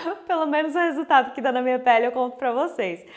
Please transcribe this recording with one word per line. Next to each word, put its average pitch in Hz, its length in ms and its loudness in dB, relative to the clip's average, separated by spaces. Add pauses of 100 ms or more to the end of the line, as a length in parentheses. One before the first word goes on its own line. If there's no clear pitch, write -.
(260)
Pelo 320 200 -2
menos 302 280 0
o 349 40 0
resultado 294 540 2
que 277 80 -10
dá 254 120 0
na 254 100 -2
minha 254 160 0
pele 240 300 4
eu 247 40 -2
conto 247 240 -4
pra 254 160 -2
vocês. 233 500 -4 (140)